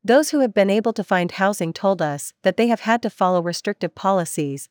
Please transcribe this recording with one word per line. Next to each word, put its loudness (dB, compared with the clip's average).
Those 4
who 0
have 2
been 4
able 0
to -4
find 0
housing -2
told 0
us -4
that 2
they 2
have 0
had 0
to -4
follow 0
restrictive -6
policies -2